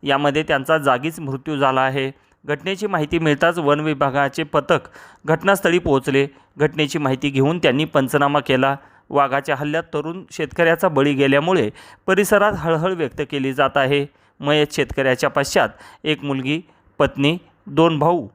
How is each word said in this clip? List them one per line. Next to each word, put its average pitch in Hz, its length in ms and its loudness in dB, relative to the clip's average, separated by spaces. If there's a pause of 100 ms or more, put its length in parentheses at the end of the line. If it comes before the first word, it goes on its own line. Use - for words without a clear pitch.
यामध्ये 143 400 0
त्यांचा 151 360 0
जागीच 139 420 -2
मृत्यू 139 360 -8
झाला 131 240 2
आहे. 135 500 -4 (140)
घटनेची 175 420 -6
माहिती 170 320 -2
मिळताच 160 400 2
वन 147 220 2
विभागाचे 143 600 -2
पथक 147 360 0 (480)
घटनास्थळी 170 520 2
पोहोचले. 139 480 0 (320)
घटनेची 151 400 -2
माहिती 139 320 -2
घेऊन 139 280 0
त्यांनी 151 260 2
पंचनामा 143 560 0
केला. 135 360 0 (340)
वाघाच्या 139 440 0
हल्ल्यात 147 280 -4
तरुण 160 480 -8
शेतकऱ्याचा 170 580 0
बळी 143 260 2
गेल्यामुळे 139 560 2 (360)
परिसरात 202 500 4
हळहळ 165 380 0
व्यक्त 156 360 -4
केली 135 220 -2
जात 135 220 2
आहे. 139 320 2 (340)
मयत 147 320 2
शेतकऱ्याच्या 131 580 0
पश्चात 139 380 0 (360)
एक 151 200 -4
मुलगी, 139 360 -4 (380)
पत्नी, 143 400 0 (280)
दोन 160 320 2
भाऊ 156 360 0